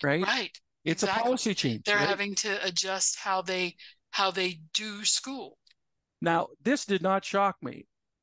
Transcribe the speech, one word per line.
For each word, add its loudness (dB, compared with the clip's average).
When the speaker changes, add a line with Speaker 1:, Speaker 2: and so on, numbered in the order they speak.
Speaker 1:
right? 2
Speaker 2:
right, -2
Speaker 1:
It's 0
a 4
Speaker 2:
exactly. 2
Speaker 1:
policy 2
change, -2
Speaker 2:
They're 4
Speaker 1:
right? 4
Speaker 2:
having -2
to -2
adjust 0
how 0
they, -2
how 2
they -2
do -4
school. -2
Speaker 1:
Now, 2
this 2
did 0
not 2
shock 0
me. -10